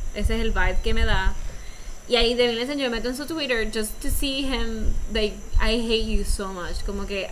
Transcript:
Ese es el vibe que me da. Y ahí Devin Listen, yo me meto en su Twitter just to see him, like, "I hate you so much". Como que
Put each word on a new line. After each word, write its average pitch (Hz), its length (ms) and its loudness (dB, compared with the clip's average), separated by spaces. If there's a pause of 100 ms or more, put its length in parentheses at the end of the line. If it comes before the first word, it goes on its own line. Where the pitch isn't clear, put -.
(160)
Ese 208 200 0
es 226 60 0
el 226 100 2
vibe 185 320 2
que 220 100 4
me 226 120 4
da. 190 280 4 (760)
Y 240 60 4
ahí 233 180 4
Devin 240 220 2
Listen, 262 200 -4
yo 269 120 0
me 233 80 -4
meto 220 100 -4
en 254 80 -4
su 285 100 -8
Twitter 269 480 -2
just 214 280 -2
to 277 80 0
see 269 340 0
him, 226 500 0 (200)
like, 214 200 0 (280)
"I 220 180 4
hate 226 260 0
you 208 200 0
so 190 240 0
much". 175 360 -6
Como 196 220 -4
que 196 240 -6